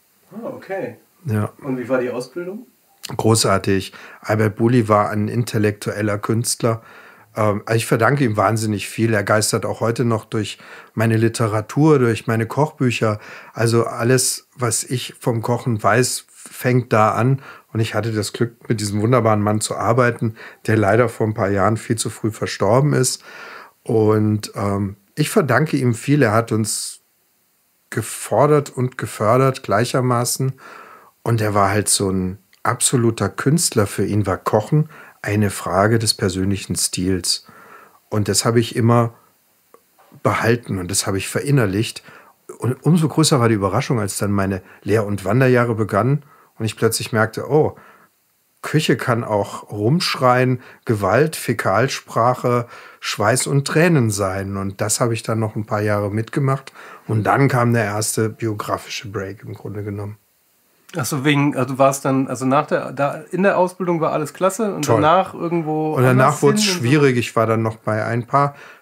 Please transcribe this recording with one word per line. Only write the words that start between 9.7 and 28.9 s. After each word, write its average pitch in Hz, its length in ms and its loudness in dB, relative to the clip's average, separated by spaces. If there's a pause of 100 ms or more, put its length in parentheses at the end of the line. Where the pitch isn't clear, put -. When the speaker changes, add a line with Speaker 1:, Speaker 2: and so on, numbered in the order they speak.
Speaker 2:
heute 117 260 0
noch 113 200 -2
durch - 340 -6 (340)
meine 113 240 2
Literatur, 113 800 2
durch 117 280 0
meine 113 180 0
Kochbücher. 113 720 0 (340)
Also 117 320 2
alles, - 680 0
was 120 280 -4
ich - 360 -8
vom 113 220 -2
Kochen 117 400 -2
weiß, 117 480 2
fängt - 640 -2
da 107 180 4
an. 120 300 0 (300)
Und 110 80 -2
ich 110 140 -2
hatte 110 180 -2
das 107 220 -4
Glück, - 360 -4
mit 113 100 -2
diesem 104 220 -2
wunderbaren 110 400 2
Mann 107 200 0
zu - 140 -6
arbeiten, 117 600 0 (320)
der 110 100 2
leider 110 320 4
vor 113 180 -4
ein 110 80 -2
paar 101 140 0
Jahren 101 280 2
viel 110 200 -4
zu - 120 -6
früh 110 220 -6
verstorben 120 640 0
ist. 131 300 0 (600)
Und, 107 720 2
ähm, 101 400 -4 (200)
ich 151 140 -2
verdanke 147 480 2
ihm 123 160 0
viel. 139 280 0
Er 113 120 4
hat 113 180 2
uns - 500 -4 (880)
gefordert 143 800 0
und 127 280 -4